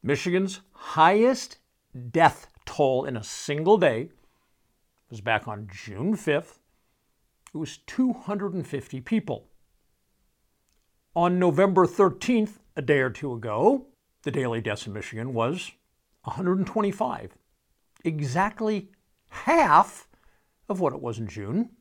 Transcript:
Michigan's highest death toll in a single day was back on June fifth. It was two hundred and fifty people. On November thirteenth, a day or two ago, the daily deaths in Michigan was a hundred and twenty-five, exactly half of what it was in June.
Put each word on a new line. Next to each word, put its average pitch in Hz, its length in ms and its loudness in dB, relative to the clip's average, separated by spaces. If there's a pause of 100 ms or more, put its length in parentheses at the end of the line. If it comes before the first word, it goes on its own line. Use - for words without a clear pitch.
Michigan's 185 600 -2 (100)
highest 214 840 2 (520)
death 160 380 4 (180)
toll 131 380 2
in 135 140 -6
a 104 60 -8
single 156 540 2
day 147 340 2 (960)
was 113 100 -14
back 107 260 0
on 107 240 -10
June 110 460 -4
fifth. - 460 -4 (920)
It - 40 -10
was 151 220 -10
two 254 340 -2
hundred 202 400 -6
and 170 120 -6
fifty 131 360 -10
people. 151 480 -4 (1700)
On 180 220 2
November 180 480 4
thirteenth, 214 760 0 (160)
a 151 60 -8
day 143 160 2
or 127 140 0
two 131 220 -8
ago, 120 520 0 (380)
the 147 80 -6
daily 123 300 -2
deaths 104 260 -6
in 101 60 -10
Michigan 113 420 -8
was 131 360 -2 (540)
a - 60 -8
hundred 185 260 0
and 190 80 0
twenty-five, - 680 -4 (680)
exactly 180 840 -2 (400)
half 214 760 4 (600)
of 190 120 -4
what 160 120 2
it 143 80 -10
was 117 200 -6
in 110 80 -6
June. 113 420 -4 (120)